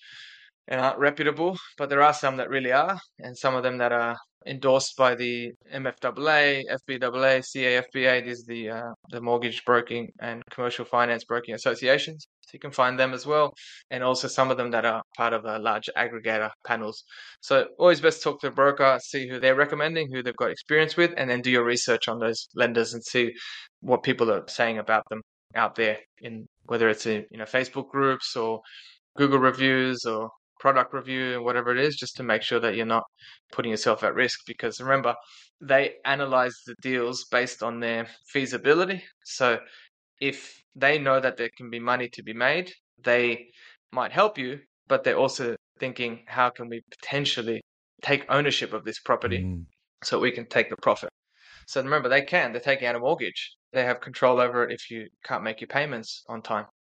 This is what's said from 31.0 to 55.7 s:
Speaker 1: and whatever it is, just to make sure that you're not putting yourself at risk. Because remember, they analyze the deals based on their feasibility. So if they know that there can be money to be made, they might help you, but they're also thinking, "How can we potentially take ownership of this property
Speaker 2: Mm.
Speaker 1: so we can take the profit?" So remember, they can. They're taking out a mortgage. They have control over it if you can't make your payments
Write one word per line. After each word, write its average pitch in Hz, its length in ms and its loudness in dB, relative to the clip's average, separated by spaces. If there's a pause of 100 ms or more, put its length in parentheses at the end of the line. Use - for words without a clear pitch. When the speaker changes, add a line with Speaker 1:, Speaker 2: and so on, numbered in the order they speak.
Speaker 1:
and 120 100 -6
whatever 120 260 0
it 123 80 0
is, 143 160 2
just - 220 -10
to 131 60 -8
make 113 200 2
sure 120 160 0
that 110 160 0
you're 113 100 -2
not 113 180 0 (500)
putting 117 180 -4
yourself 110 320 0
at 98 100 0
risk. 120 320 0
Because 117 360 -8
remember, 127 340 0 (460)
they 139 320 2 (100)
analyze 131 500 0 (120)
the 120 160 -14
deals 123 500 -2
based 123 320 -2
on 117 160 -4
their 117 280 -4 (200)
feasibility. 147 760 0 (220)
So 120 360 0 (600)
if - 420 -8 (140)
they 143 240 2
know 135 220 2
that 127 160 -2
there 117 180 -4
can 123 140 -18
be 117 100 -10
money 120 300 -2
to 113 140 -18
be 107 100 -10
made, 143 400 -2 (280)
they 120 460 2 (460)
might 123 180 -4
help 208 260 2
you, 135 220 -6 (300)
but 131 160 2
they're 123 120 2
also 127 380 0 (240)
thinking, 120 480 -6
"How 123 220 2
can 120 180 -10
we 117 140 -10 (100)
potentially 123 720 -4 (400)
take 139 260 0
ownership 131 460 0
of 107 100 -8
this 110 160 -10
property 117 400 -2
Speaker 2:
Mm. 90 260 -8 (380)
Speaker 1:
so - 160 0
we 123 120 2
can 117 140 -8
take - 240 0
the 92 120 -10
profit?" - 280 0 (580)
So 135 140 -4
remember, 135 280 0
they 139 140 4
can. 156 280 0
They're 120 80 -6
taking 135 280 0
out 120 80 0
a 120 40 -6
mortgage. 127 560 -4 (160)
They 127 140 0
have 123 160 -2
control 127 400 2
over 120 240 2
it 85 80 -4
if - 180 -12
you 110 160 -12 (160)
can't 120 200 -6
make 110 180 -8
your 110 80 -12
payments 139 580 -4